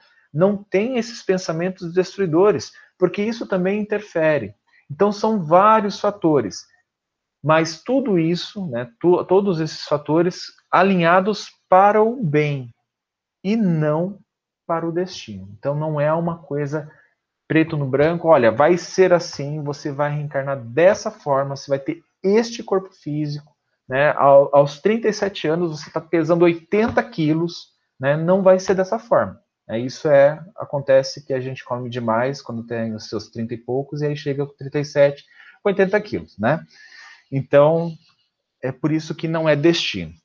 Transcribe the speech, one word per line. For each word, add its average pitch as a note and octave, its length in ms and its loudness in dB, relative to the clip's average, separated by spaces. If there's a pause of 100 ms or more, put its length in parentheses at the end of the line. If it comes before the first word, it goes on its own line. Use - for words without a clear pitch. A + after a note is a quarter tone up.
(340)
não F#3+ 220 2
tem A3 420 -4
esses - 240 -8
pensamentos F3+ 720 -4
destruidores, F3+ 760 0 (260)
porque F3+ 240 -2
isso A#3 240 -4
também G3 360 -2
interfere. D#3+ 720 -2 (340)
Então, G3 220 0
são G#3 320 -2
vários G3+ 560 4
fatores, D#3 680 0 (800)
mas D#3 400 0
tudo A#3+ 340 0
isso, E3+ 500 -2
né, B2 220 -6 (100)
to-, F3 260 2
todos F#3+ 340 2
esses D#3+ 240 -6
fatores D#3+ 640 -2 (260)
alinhados F#3 800 2 (180)
para G3+ 340 6
o A#3 220 0
bem C#3+ 500 -2 (720)
e G3+ 120 0
não E3+ 640 0 (480)
para E3 200 -4
o E3+ 40 -6
destino. A2+ 560 -8 (120)
Então, C#3+ 160 -4
não D3+ 260 -4
é D3+ 100 0
uma E3 280 -4
coisa D3 520 -8 (560)
preto D#3+ 300 0
no C#3+ 80 -2
branco, C#3+ 440 0
olha, B2+ 220 6
vai D3 260 4
ser F3+ 360 2
assim, D#3 480 -4
você C#3+ 300 -8
vai D3 200 -2
reencarnar C#3+ 480 -6
dessa E3 520 2
forma, C#3 440 -4
você - 140 -16
vai C#3 80 0
ter D3 240 -8 (220)
este A3 400 0
corpo F#3+ 280 -4
físico, D3 640 -8 (320)
né? C#3 300 2
Ao, C#3 380 6
aos C#3+ 240 2
trinta A3+ 280 0
e G#3 60 0
sete G3 340 -4
anos, D#3+ 320 -2
você - 120 -18
tá E3 100 -4
pesando E3+ 420 2
oitenta F3 600 0
quilos, E3 640 -2 (320)
né? C#3+ 180 0
Não F3+ 240 2
vai F#3 160 6
ser F#3+ 160 -2
dessa F#3 240 -2
forma. A2+ 420 -2 (280)
É, A2 100 -6
isso B2+ 300 -6
é, D3 360 4 (120)
acontece C3+ 680 0
que C3+ 100 -8
a C3 60 -2
gente B2+ 240 -10
come B2 260 -8
demais A#2+ 520 -2
quando A#2 240 -12
tem A2+ 300 -6
os G#2+ 120 -14
seus G#2 220 -10
trinta A2+ 240 -10
e A#2 40 -10
poucos, C#3 440 -8
e D3 60 -2
aí D3 100 -4
chega C#3+ 280 -6
com C#3 80 -20
trinta C#3 260 -8
e C#3+ 60 -4
sete, C#3+ 380 2 (380)
com G3+ 80 -2
oitenta G3 320 2
quilos, F#2 380 -10
né? D3+ 260 0 (640)
Então, D3+ 600 2 (720)
é C3 100 -6
por D3 200 -2
isso D#3 220 -4
que - 140 -8
não D#3+ 200 -2
é D3+ 80 4
destino. C#3+ 580 0 (120)